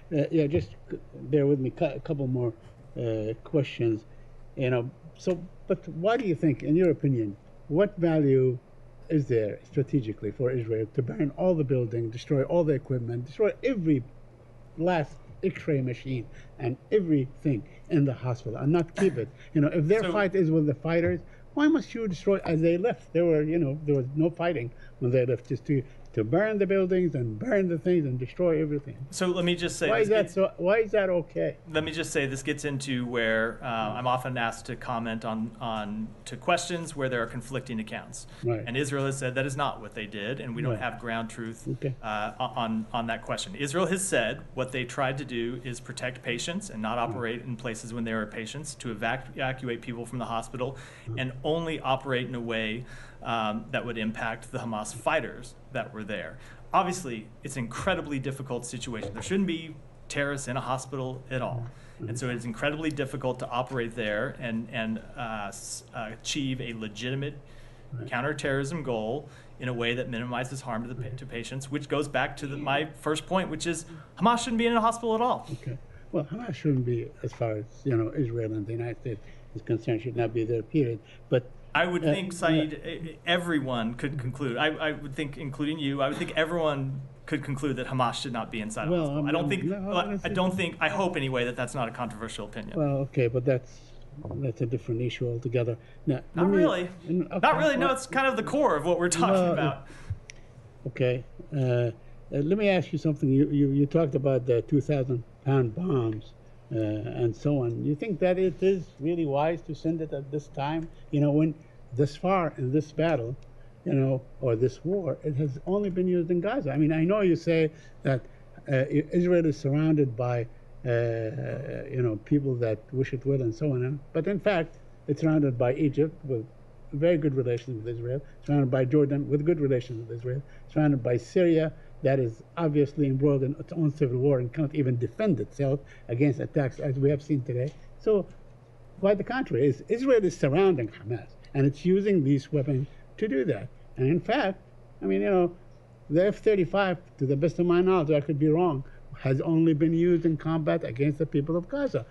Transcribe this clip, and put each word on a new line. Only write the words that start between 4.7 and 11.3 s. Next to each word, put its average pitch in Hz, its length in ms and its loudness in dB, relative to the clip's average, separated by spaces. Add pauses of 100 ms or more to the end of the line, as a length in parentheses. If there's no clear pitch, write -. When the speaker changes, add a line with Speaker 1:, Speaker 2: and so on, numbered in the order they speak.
Speaker 1:
so, 180 220 -2 (280)
but 185 220 -2
why 180 280 2
do 240 80 -2
you 170 100 2
think, 143 280 2
in 147 120 4
your 175 140 6
opinion, 120 480 2 (320)
what 196 280 2
value 139 600 4 (500)
is 151 200 2
there 110 360 0
strategically 113 680 -2
for 127 200 0
Israel 113 340 0 (100)
to 139 60 0
burn 139 360 -2